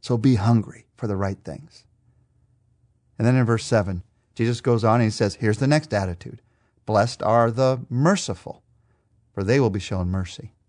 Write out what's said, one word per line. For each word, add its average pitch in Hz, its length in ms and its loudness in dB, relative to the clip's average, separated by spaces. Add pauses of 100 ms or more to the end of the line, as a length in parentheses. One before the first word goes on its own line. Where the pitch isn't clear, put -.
So 127 160 -2
be 120 200 4
hungry 110 500 0 (100)
for - 100 -8
the 104 100 -4
right 98 280 -4
things. - 400 -16 (1300)
And 113 80 0
then 127 100 4
in 127 80 4
verse 113 220 0
seven, 98 360 0 (320)
Jesus 117 280 -2
goes 117 220 0
on 113 120 4
and 120 80 2
he 107 60 2
says, 104 240 -2
"Here's 110 240 -2
the 135 80 -2
next 151 260 0
attitude. 98 480 -6 (460)
Blessed 107 360 0
are 117 280 2
the 131 400 -2
merciful, 143 720 -2 (720)
for 98 100 -6
they 120 160 2
will 120 100 2
be 98 100 -6
shown 92 300 -4
mercy." 92 440 -8 (140)